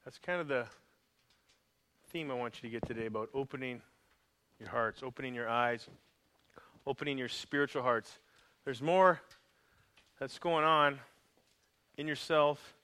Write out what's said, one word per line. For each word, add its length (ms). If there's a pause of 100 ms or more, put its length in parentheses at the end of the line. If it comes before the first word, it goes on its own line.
That's 140
kind 220
of 80
the 180 (1400)
theme 220
I 40
want 280
you 60
to 40
get 140
today 200
about 280
opening 480 (760)
your 120
hearts, 320
opening 320
your 140
eyes, 380 (1000)
opening 320
your 100
spiritual 540
hearts. 360 (460)
There's 160
more 400 (1000)
that's 200
going 260
on 340 (1000)
in 100
yourself 760